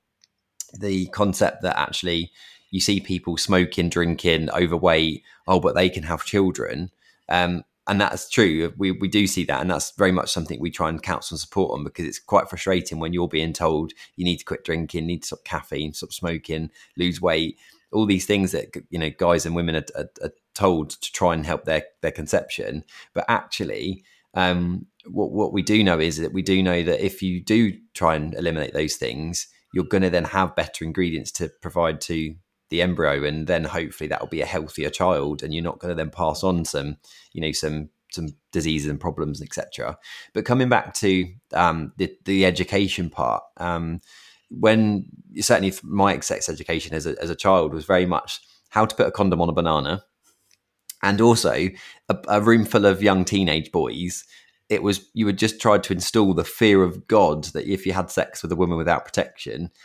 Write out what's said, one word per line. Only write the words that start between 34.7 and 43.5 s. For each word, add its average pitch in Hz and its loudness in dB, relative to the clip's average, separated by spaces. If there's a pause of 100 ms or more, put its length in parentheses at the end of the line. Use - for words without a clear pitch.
child, 76 0
and 76 -8
you're 82 -4
not 85 -6
gonna 90 -6
then 80 -4
pass 80 -2
on 90 2
some, 73 -6 (340)
you 82 -10
know, 80 -2
some, 76 -6 (220)
some 80 -8 (220)
diseases 78 -2
and 71 -4
problems, 76 -6
et 71 -14
cetera. - -8 (360)
But 107 -4
coming 127 2
back 120 0
to, 92 2 (220)
um, 82 0
the, 90 -4 (120)
the 95 2
education 92 0
part, 60 -2 (140)